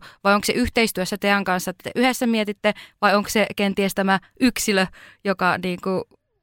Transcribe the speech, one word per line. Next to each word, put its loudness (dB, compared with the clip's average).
vai 4
onko 2
se 0
yhteistyössä 0
teidän 0
kanssa, -2
että -12
te -6
yhdessä 0
mietitte, 0
vai 4
onko 0
se 2
kenties 0
tämä 2
yksilö, 2
joka, 0
niin -4
kuin, -4